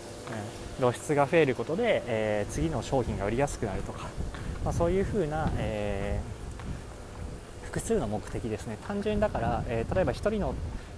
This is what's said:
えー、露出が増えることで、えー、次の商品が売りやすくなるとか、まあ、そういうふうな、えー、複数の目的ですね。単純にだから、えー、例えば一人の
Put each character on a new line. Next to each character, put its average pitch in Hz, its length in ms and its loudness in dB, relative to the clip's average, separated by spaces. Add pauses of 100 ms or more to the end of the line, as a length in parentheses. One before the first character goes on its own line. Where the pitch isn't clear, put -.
(320)
え - 460 -8
ー、 - 20 -6
露 123 120 6
出 - 220 -2
が 139 120 6
増 170 100 4
え 156 100 10
る 127 80 4
こ 117 100 -2
と 160 120 0
で、 214 300 4
え 107 420 2
ー、 - 40 -6
次 151 160 0
の 135 140 0
商 131 220 2
品 107 120 0
が 95 100 0
売 104 40 2
り 117 80 2
や 143 80 4
す - 140 -6
く 117 60 0
な 95 100 -2
る 98 60 -2
と 110 100 -6
か、 - 160 -8 (560)
ま 151 80 2
あ、 - 20 -2
そ 170 120 4
う 170 40 4
い 190 100 4
う 196 40 2
ふ 220 140 0
う 156 100 2
な、 151 200 0 (100)
え 104 640 0 (1400)
ー、 - 40 -10
複 - 120 -4
数 214 220 2
の 113 80 0
目 104 100 0 (140)
的 104 100 -2
で 107 160 -2
す - 80 -10
ね。 107 120 -6 (100)
単 202 120 -2
純 208 140 0
に - 60 2
だ 208 100 4
か - 80 -2
ら、 113 300 2
え 117 200 0
ー、 - 60 -2
例 185 80 4
え - 20 4
ば 127 60 4
一 - 180 -2
人 110 120 2
の 135 140 0 (440)